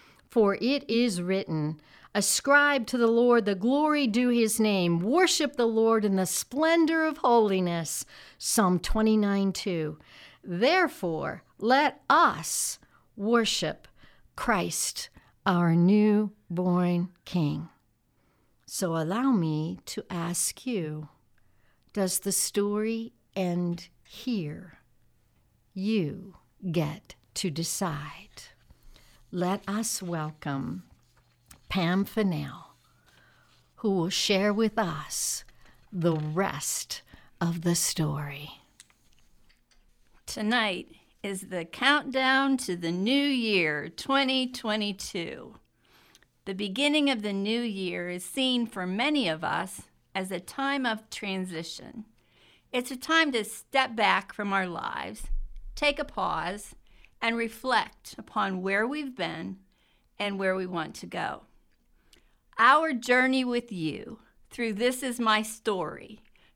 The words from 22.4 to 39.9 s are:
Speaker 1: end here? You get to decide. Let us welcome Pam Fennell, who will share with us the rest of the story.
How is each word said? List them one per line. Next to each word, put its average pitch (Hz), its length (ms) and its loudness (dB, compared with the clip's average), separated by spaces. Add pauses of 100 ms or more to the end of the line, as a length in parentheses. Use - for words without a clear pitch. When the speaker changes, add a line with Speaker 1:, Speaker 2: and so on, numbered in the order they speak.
Speaker 1:
end 175 520 -2 (160)
here? 175 760 -6 (920)
You 190 640 -2 (340)
get 151 440 -2 (200)
to 185 140 -2
decide. 151 920 -6 (880)
Let 180 360 -2
us 214 360 -4
welcome 156 800 -6 (840)
Pam 185 360 2
Fennell, 165 680 -4 (1040)
who 214 120 0
will 185 200 2
share 202 440 2
with 214 240 0
us - 640 -4 (480)
the 170 240 2
rest 156 840 -4 (400)
of 170 200 -2
the 170 140 2
story. 147 840 -4 (1600)